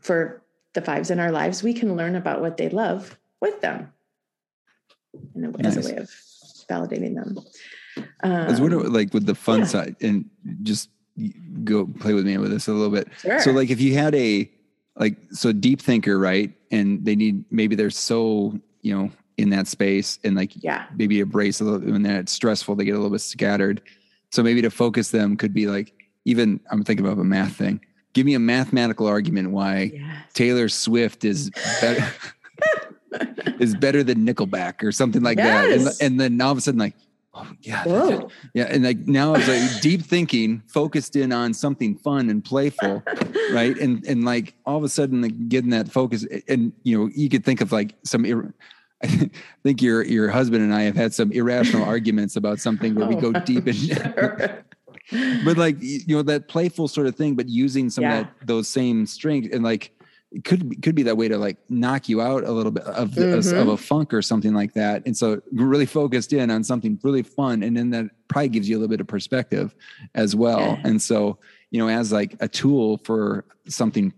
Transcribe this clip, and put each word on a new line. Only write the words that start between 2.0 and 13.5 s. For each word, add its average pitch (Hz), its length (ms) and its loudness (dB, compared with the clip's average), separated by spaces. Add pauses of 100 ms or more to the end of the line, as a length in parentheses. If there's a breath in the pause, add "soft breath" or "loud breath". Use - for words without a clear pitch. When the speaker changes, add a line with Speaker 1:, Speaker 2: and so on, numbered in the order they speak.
Speaker 1:
about 180 260 -4
what 165 160 -4
they 160 120 -4
love 190 500 -6 (220)
with 415 220 -4
them 147 300 -8 (1400)
in 82 120 -8
a, - 200 -4
as - 100 2
a - 40 -2
Speaker 2:
Nice. - 100 -4
Speaker 1:
way - 60 -8
of - 140 -10 (600)
validating - 440 -4
them. - 240 -10 (840 loud breath)
Speaker 2:
As 170 380 0
what, 165 120 4
Speaker 1:
Um, 151 200 0
Speaker 2:
like, 107 220 0
with 104 120 2
the 101 80 0
fun 113 260 2
Speaker 1:
yeah. 175 60 2
Speaker 2:
side, - 360 -4
and 104 240 0 (360)
just 107 280 -4 (260)
y-, 107 160 -6 (320)
go 107 220 0
play 107 260 -2
with 98 140 2
me 98 100 0
with 101 140 -2
this 107 180 -4
a 110 40 -2
little 104 180 0
bit. 104 180 0 (140)
Speaker 1:
Sure. 240 180 0
Speaker 2:
So, 139 120 6